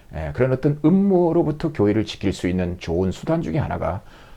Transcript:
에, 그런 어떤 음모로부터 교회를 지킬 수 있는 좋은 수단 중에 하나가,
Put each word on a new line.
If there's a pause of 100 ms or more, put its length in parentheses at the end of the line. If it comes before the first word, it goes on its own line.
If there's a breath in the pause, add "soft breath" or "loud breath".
(140 loud breath)
에,
그런
어떤
음모로부터
교회를
지킬
수
있는
좋은
수단
중에
하나가, (360 loud breath)